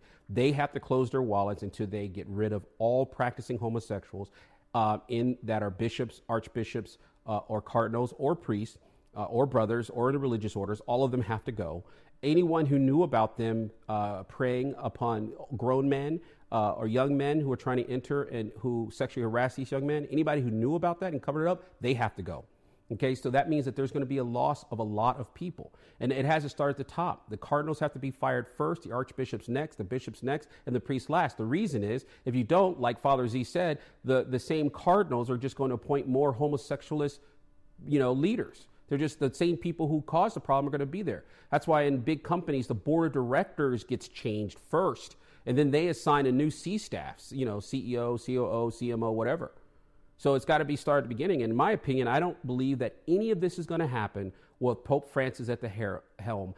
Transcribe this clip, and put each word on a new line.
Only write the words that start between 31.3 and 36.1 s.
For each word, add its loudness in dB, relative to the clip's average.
The -4
reason 0
is, -4
if -2
you 2
don't, 4
like 0
Father 4
Z -2
said, 0
the, 4
the -2
same 0
cardinals 2
are 0
just -6
gonna 0
appoint 0
more 4